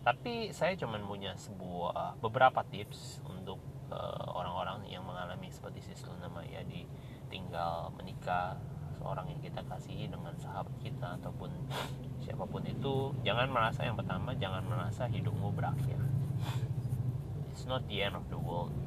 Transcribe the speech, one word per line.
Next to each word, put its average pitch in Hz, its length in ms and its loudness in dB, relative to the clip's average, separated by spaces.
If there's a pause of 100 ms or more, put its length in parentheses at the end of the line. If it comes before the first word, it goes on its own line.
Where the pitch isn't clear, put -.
Tapi 226 480 2
saya 170 240 2
cuman 110 320 -2
punya 98 320 -4
sebuah, 90 800 -2
beberapa 123 480 8
tips - 560 -6
untuk, 92 400 -6 (240)
eh, - 380 -2 (100)
orang-orang 90 560 0
yang 92 160 -6
mengalami 90 400 -4
seperti 92 320 -8
Sis 90 240 -8
Luna 90 240 -8
Maya, 85 400 -6
ditinggal 85 1300 -4
menikah 90 640 0 (420)
seorang 92 320 -2
yang - 80 -4
kita 92 240 -4
kasihi 95 400 -6
dengan - 320 -6
sahabat 95 400 -4
kita 90 400 -4
ataupun 87 320 -4 (720)
siapapun - 480 -2
itu. 135 560 2
Jangan 120 240 6
merasa, 113 320 6
yang 123 160 2
pertama, - 400 2
jangan 95 320 2
merasa 113 400 2
hidupmu 104 480 2
berakhir. - 400 2 (1500)
It's - 160 -4
not 127 240 2
the 101 160 2
end 98 80 2
of - 160 -2
the - 80 -2
world. 85 320 0 (180)